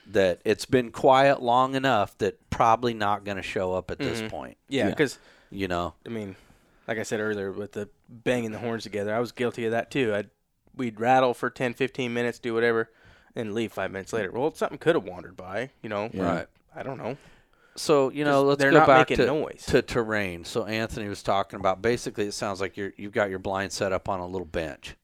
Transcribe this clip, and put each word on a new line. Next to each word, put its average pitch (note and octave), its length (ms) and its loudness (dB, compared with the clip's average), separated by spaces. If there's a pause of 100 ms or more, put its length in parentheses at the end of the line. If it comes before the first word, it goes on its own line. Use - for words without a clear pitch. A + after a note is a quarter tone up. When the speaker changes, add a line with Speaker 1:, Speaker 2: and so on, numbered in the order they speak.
Speaker 1:
that F#2+ 380 2
it's G#2+ 200 0
been B2+ 260 2
quiet C#3 500 4
long B2+ 340 2
enough B2+ 440 0
that - 300 -4
probably A#2 440 2
not G2+ 320 -2
gonna G2 160 -6
show F#2 320 -4
up F#2 180 -4
at E2+ 80 -8
this A#2 200 -4
Speaker 2:
Mm-hmm. A2 100 -6
Speaker 1:
point. D2 280 -12 (120)
Speaker 2:
Yeah, B2 180 0
Speaker 3:
Yeah. F2+ 80 0
Speaker 2:
'cause C#3+ 240 0 (340)
Speaker 1:
You G2 140 -4
know? F2 280 -4 (100)
Speaker 2:
I A#2 40 -16
mean, G#2 280 -10 (500)
like A2+ 100 -4
I A2 60 -4
said A2 160 -4
earlier, G2+ 320 -4
with G2+ 220 -10
the G2+ 160 -10 (180)
banging A#2 460 -4
the G2+ 60 -10
horns A#2 240 -6
together, G#2 300 -4
I A2+ 60 0
was A#2+ 140 -4
guilty A#2+ 320 -4
of A2 60 0
that A2+ 200 -2
too. A#2 240 0
I'd, G2+ 140 -4 (440)
we'd A#2 280 -6
rattle B2+ 320 4
for B2+ 160 -4
ten, A#2+ 240 -4
fifteen B2 400 -4
minutes, A#2+ 260 -2
do A#2 140 -4
whatever, A2+ 360 2 (460)
and A2 180 -6
leave A2 200 -4
five F#2+ 180 -4
minutes F#2+ 220 -8
later. G#2 180 -2
Well, C3+ 240 -2
something D3+ 220 -4
could E3 180 2
have A#2 80 -2
wandered F2+ 320 -14
by, G#2+ 360 -8 (120)
you A#2 60 -10
know? G#2+ 240 -4
Speaker 3:
Yeah. F#2+ 100 -4 (120)
Speaker 1:
Right. E2 120 -8 (260)
Speaker 2:
I C3+ 100 -14
don't B2+ 140 -10
know. C3 200 -8 (640)
Speaker 1:
So, C#3 300 4
you C#3+ 120 -4
know, C#3+ 180 4
Speaker 2:
'Cause C#3 80 6
Speaker 1:
let's C#3+ 120 2
Speaker 2:
they're C#3 100 6
Speaker 1:
go D3 80 10
Speaker 2:
not D#3 80 8
Speaker 1:
back C3 220 8
Speaker 2:
making B2+ 160 4
Speaker 1:
to, B2+ 60 0
Speaker 2:
noise. - 380 -4
Speaker 1:
to C3+ 120 6
terrain. G#2 640 -2
So A2 200 -4
Anthony A2 440 -4
was G2 140 -8
talking G2+ 360 -2
about, F#2+ 220 0
basically, A#2 460 -2
it G2+ 60 -8
sounds G2 280 -4
like F#2 160 -6
you're, G2+ 180 -8
you've G2+ 160 -12
got G#2 200 0
your F#2 80 -6
blind F#2+ 320 -4
set G2 200 -2
up F2+ 160 -4
on G2 120 -2
a F2+ 80 -8
little F#2 180 -6
bench. D#2+ 580 -8